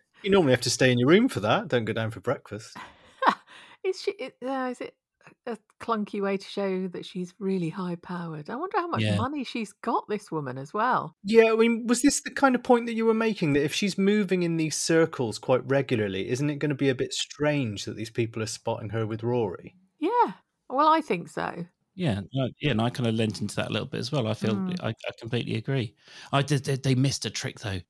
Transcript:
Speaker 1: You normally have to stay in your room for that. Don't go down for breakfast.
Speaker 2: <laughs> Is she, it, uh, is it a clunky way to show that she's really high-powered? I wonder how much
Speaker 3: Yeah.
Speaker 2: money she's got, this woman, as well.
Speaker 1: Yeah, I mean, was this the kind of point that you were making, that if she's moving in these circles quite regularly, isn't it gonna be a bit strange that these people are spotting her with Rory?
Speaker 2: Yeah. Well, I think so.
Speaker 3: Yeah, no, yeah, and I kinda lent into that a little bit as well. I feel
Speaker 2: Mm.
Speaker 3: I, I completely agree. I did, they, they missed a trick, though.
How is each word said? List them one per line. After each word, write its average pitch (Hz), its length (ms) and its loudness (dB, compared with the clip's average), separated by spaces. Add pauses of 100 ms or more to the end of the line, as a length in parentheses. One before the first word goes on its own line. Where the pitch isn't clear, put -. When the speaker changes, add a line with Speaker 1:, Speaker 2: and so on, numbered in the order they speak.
(220)
Speaker 1:
You 202 80 -2
normally 175 220 6
have 123 100 4
to 120 80 -2
stay 127 200 4
in 123 80 4
your 123 100 4
room 208 200 8
for - 120 -2
that. 143 280 2
Don't 120 160 0
go 107 80 -2
down 110 200 -2
for 107 80 -14
breakfast. - 560 -8 (500)
Speaker 2:
<laughs> - 580 -4
Is 381 180 -2
she, - 100 -2
it, 262 320 -10
uh, 262 280 -4
is - 80 -12
it - 140 -12 (520)
a 226 100 -6 (240)
clunky 208 400 -2
way 196 160 0
to 196 120 -10
show 190 400 -2
that 175 180 -10
she's 180 320 -8
really 190 300 -2
high-powered? 170 840 -8
I 226 60 -6
wonder 381 220 -6
how 349 100 -2
much 320 140 -2
Speaker 3:
Yeah. 107 140 2
Speaker 2:
money 262 280 -2
she's 226 280 -6
got, - 360 -4
this 208 240 -6
woman, 135 260 -6
as 143 160 -12
well. 208 480 0
Speaker 1:
Yeah, 226 300 8
I 220 40 4
mean, 233 300 2
was 240 160 2
this 285 200 4
the - 80 -12
kind 269 240 4
of 247 100 -2
point 240 220 4
that 233 80 -4
you 226 120 2
were 226 80 6
making, 220 380 2
that 139 120 4
if 151 80 -2
she's 202 240 -2
moving 196 460 2
in 170 140 0
these 160 200 -2
circles 160 600 2
quite 127 320 2
regularly, 107 580 0
isn't 143 220 -2
it 147 60 -6
gonna 147 180 -2
be 135 140 0
a 131 60 2
bit 127 200 -4
strange 139 720 -2
that 107 100 -8
these 110 160 -10
people 113 320 -4
are 107 40 -2
spotting 110 440 -6
her 110 160 -2
with 110 160 -6
Rory? 117 540 -2 (240)
Speaker 2:
Yeah. 392 320 2 (360)
Well, 285 200 2
I 320 120 6
think 185 280 -4
so. - 380 -6 (280)
Speaker 3:
Yeah, 131 260 0 (140)
no, 131 140 0 (120)
yeah, 147 120 0
and 110 100 2
I 120 80 2
kinda 117 220 0
lent 110 280 0
into 101 160 -4
that - 120 -2
a 117 40 -6
little 104 160 -2
bit 110 120 -6
as 117 120 -6
well. 131 140 0
I 113 80 -2
feel - 220 0
Speaker 2:
Mm. 185 260 -4
Speaker 3:
I, 117 60 -4
I - 320 -8
completely 117 340 -4
agree. 120 400 -2 (380)
I 139 100 2
did, 143 220 0
they, 139 120 -2
they 135 200 2
missed 131 300 0
a 104 40 -4
trick, - 300 -8
though. 95 300 -4